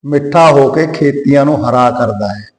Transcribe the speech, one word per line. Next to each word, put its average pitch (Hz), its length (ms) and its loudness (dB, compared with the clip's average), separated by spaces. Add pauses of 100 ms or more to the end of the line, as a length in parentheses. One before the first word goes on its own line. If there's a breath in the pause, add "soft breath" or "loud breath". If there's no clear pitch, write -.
ਮਿੱਠਾ 147 480 2
ਹੋ 139 200 2
ਕੇ 160 160 -2
ਖੇਤੀਆਂ 143 580 0
ਨੂੰ 147 200 0
ਹਰਾ 123 260 2
ਕਰਦਾ 107 440 -4
ਹੈ 104 100 -16 (140)